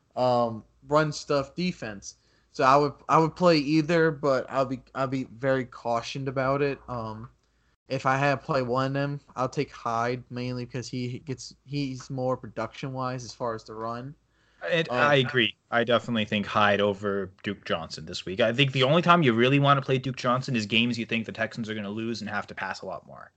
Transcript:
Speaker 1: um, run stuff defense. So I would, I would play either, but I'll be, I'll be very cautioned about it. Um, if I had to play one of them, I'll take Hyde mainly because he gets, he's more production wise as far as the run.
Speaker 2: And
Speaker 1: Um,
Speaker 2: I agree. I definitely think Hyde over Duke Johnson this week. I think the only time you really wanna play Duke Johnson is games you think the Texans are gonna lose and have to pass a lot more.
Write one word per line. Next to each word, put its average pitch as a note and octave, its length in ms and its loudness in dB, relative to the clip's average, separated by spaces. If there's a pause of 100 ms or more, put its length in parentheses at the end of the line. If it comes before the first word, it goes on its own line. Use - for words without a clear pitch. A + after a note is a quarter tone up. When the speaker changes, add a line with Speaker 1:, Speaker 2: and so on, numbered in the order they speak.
(160)
Speaker 1:
um, A#2+ 480 2 (240)
run D3+ 240 2
stuff - 440 -4
defense. B2+ 600 -6 (360)
So D3 120 -2
I C3 140 8
would, D3 160 2 (160)
I C#3+ 80 6
would D#3+ 180 4
play F3 220 6
either, D#3 540 4
but C#3 380 0
I'll C3+ 160 0
be, B2+ 160 -6 (120)
I'll C3+ 140 -2
be C3 180 -4 (140)
very C3 260 0
cautioned A#2+ 640 -4
about C3+ 340 0
it. C#3 260 -2
Um, A2+ 420 -10 (600)
if C3 160 -4
I C3+ 120 2
had C#3+ 140 4
to C3+ 140 0
play C#3 160 -2
one B2+ 260 0
of C3+ 60 -4
them, C#3+ 260 -4 (160)
I'll B2+ 140 -2
take C#3 220 -6
Hyde A#2+ 580 -4
mainly B2 360 -6
because B2 220 -8
he B2 320 -6
gets, - 340 -12 (120)
he's C3 440 -6
more B2+ 280 -2
production A2+ 560 -10
wise B2+ 320 -6
as G#2+ 80 -16
far A#2 220 -6
as A2 80 -12
the - 100 -16
run. A#2 420 -10 (560)
Speaker 2:
And E3 180 0
Speaker 1:
Um, B2 80 -2
Speaker 2:
I D3 180 4
agree. B2 380 2 (160)
I A#2 140 2
definitely A2+ 420 2
think G#2 200 0
Hyde G#2 360 4
over G2 480 0 (140)
Duke G2 220 -4
Johnson E2 400 -6
this F2 200 -10
week. F#2+ 140 -4
I A#2 140 4
think C3+ 180 4
the C3 120 0
only D3+ 180 4
time F3 200 6
you B2+ 120 6
really B2+ 260 4
wanna C#3 220 4
play C3+ 180 0
Duke C3 160 -6
Johnson B2+ 400 -2
is A2 100 -2
games A2+ 320 2
you A2+ 80 -4
think A2+ 200 -4
the - 80 -12
Texans A2 360 -6
are A2 60 -6
gonna G2+ 140 -8
lose A2 320 -8
and G#2 80 -10
have G#2 180 -6
to G2 80 -16
pass - 260 -8
a - 40 -14
lot F2+ 200 -10
more. - 320 -20